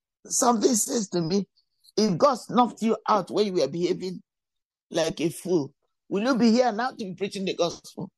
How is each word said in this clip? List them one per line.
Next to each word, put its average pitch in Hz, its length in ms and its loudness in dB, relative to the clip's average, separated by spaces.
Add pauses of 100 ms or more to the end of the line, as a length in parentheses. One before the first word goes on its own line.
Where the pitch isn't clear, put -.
(280)
something 240 480 2
says 226 340 -2
to 175 120 -2
me, 185 260 -2 (480)
if 196 220 2
God 262 180 4
snuffed - 460 0
you 220 160 2 (100)
out 196 240 0
when 202 160 2
you 190 60 -4
were 156 140 2
behaving 175 540 -4 (680)
like 160 300 -2
a 165 80 0
fool, 165 440 -2 (360)
will 196 140 -2
you 262 120 2
be 226 160 6
here 247 220 4
now 233 160 -4
to 277 80 -14
be 185 200 -10
preaching 202 280 -6
the 165 100 -4
gospel? - 640 -6